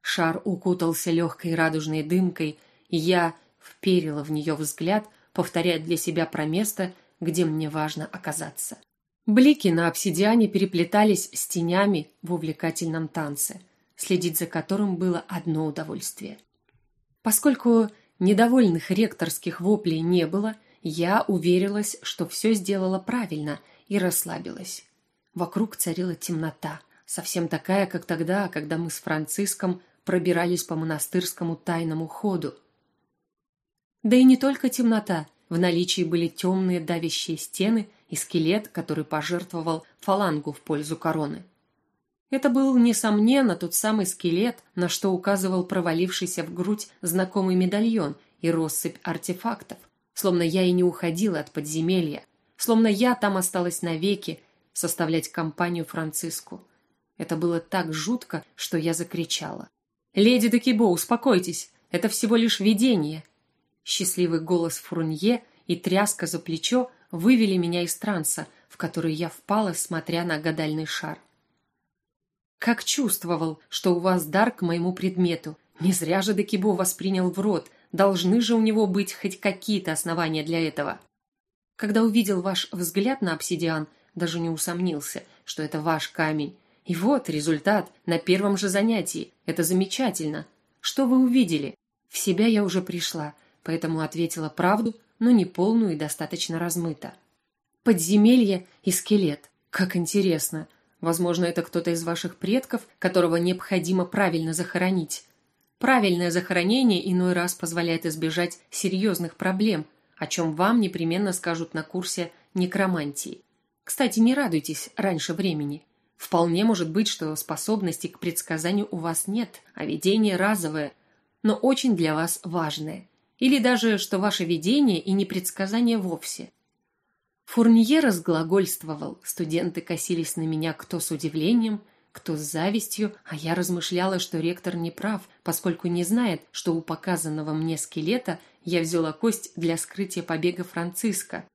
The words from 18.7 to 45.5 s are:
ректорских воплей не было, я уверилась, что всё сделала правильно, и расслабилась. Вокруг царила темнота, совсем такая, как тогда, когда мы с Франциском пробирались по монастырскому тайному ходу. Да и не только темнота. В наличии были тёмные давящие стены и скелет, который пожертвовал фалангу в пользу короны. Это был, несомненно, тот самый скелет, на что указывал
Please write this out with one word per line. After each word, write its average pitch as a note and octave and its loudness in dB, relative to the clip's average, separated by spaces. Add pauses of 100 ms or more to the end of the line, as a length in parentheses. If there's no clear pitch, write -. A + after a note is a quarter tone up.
ректорских F3+ -2
воплей F3+ 2
не E3+ 2
было, G3+ -2 (260)
я E3+ 0
уверилась, F#3+ 2
что - -6
всё A3 0
сделала F#3+ 0
правильно, D#3+ -6 (280)
и G3+ 0
расслабилась. F3+ -4 (500)
Вокруг F3+ -4
царила F3+ -4
темнота, D#3+ -6 (260)
совсем E3+ -4
такая, G3 0
как F3+ -6
тогда, F3+ -2
когда D#3 -4
мы E3+ -4
с - -10
Франциском F3+ -4 (240)
пробирались F3 0
по E3+ -8
монастырскому D#3+ -4
тайному E3 -4
ходу. F3 -4 (1500)
Да A3+ 6
и B3+ 10
не C4 10
только C4+ 0
темнота. G#3+ 0 (200)
В E3+ -2
наличии F3+ 2
были E3+ 0
тёмные F#3 0
давящие E3 -4
стены G#3 -2 (200)
и - -8
скелет, F3 0
который D3+ -6
пожертвовал E3 -4 (160)
фалангу E3+ 0
в - -14
пользу D3+ -4
короны. D#3 -4 (840)
Это C4+ 0
был, C4 4
несомненно, A3+ 4
тот E3+ -6
самый G#3+ 0
скелет, F#3 -2 (140)
на F3+ 0
что F#3+ 0
указывал F#3 0